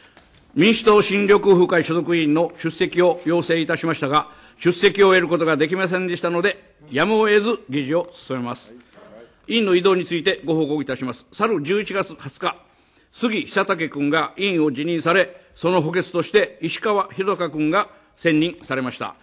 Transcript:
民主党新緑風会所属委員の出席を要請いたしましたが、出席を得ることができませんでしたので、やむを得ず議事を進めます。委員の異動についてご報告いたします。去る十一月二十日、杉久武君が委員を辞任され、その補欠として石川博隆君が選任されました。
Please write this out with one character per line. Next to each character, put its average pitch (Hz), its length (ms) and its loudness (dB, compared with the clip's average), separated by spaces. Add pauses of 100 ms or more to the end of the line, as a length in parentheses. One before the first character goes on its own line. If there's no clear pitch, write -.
(540)
民 202 200 4
主 220 100 -2
党 208 180 6
新 202 200 0
緑 202 180 4
風 180 260 6
会 175 180 2
所 160 100 -4
属 170 220 0
委 165 80 0
員 147 100 2
の 165 220 0
出 165 140 -6
席 175 320 0
を 175 220 2
要 170 180 0
請 165 180 0
い 156 60 -2
た 165 100 -2
し 165 100 -6
ま 160 80 0
し - 60 -6
た 143 80 -2
が、 147 200 0 (300)
出 175 140 2
席 196 300 2
を 196 60 8
得 185 140 6
る 160 60 -2
こ 170 100 0
と 170 60 -2
が 156 120 2
で 151 120 0
き 165 80 -4
ま 185 120 -2
せ 185 100 -2
ん 185 80 -4
で 175 100 -4
し 170 40 -10
た 170 100 -2
の 175 120 0
で、 - 320 -4 (160)
や 147 160 0
む 220 80 2
を 220 120 2
得 208 140 4
ず 220 280 -2
議 139 160 -4
事 139 100 -2
を 170 180 -2
進 - 240 -10
め 123 60 -6
ま 120 120 -8
す。 117 200 -16 (720)
委 226 120 -2
員 220 80 2
の 185 80 2
異 180 80 2
動 190 120 4
に 180 120 -2
つ 175 80 -4
い 165 100 -4
て 190 200 -2
ご 156 100 -2
報 160 120 0
告 147 160 -4
い 131 40 -10
た 131 100 -6
し 135 80 -10
ま 123 100 -6
す。 - 180 -18
去 208 160 -2
る 185 140 -2
十 190 200 -2
一 190 100 -10
月 190 220 -4
二 139 160 -16
十 - 100 -18
日、 175 160 -6 (560)
杉 214 320 -2
久 190 200 -2
武 165 260 -4
君 143 200 -4
が 156 260 -2
委 190 100 -4
員 170 180 0
を 151 80 0
辞 135 120 -6
任 165 180 -4
さ 165 100 0
れ、 185 240 0 (180)
そ 165 160 -2
の 185 120 2
補 156 100 -4
欠 175 180 -4
と 170 120 -2
し - 80 -12
て 202 300 0
石 165 200 -6
川 208 320 2
博 190 240 -2
隆 165 160 -4
君 151 180 -2
が 196 180 0 (280)
選 156 240 2
任 170 220 -2
さ 135 120 -8
れ 131 80 -2
ま 127 80 -4
し - 80 -10
た。 104 240 -8